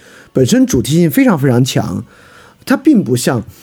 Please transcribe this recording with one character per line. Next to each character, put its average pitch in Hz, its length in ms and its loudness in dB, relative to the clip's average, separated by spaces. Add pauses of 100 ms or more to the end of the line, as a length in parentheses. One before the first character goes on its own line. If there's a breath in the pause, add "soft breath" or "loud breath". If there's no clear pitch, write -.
(320 loud breath)
本 131 140 0
身 247 200 2
主 131 160 -2
题 131 120 -4
性 170 180 2
非 269 140 2
常 202 120 2
非 135 120 0
常 120 160 2
强。 101 360 -6 (600 soft breath)
它 262 140 0
并 269 260 2
不 123 140 -2
像 120 260 -2 (200 loud breath)